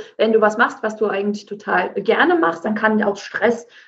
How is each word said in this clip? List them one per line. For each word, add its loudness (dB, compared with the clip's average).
wenn 2
du 4
was 2
machst, 0
was -4
du -2
eigentlich -4
total -4
gerne 2
machst, 0
dann -2
kann 2
auch -2
Stress -2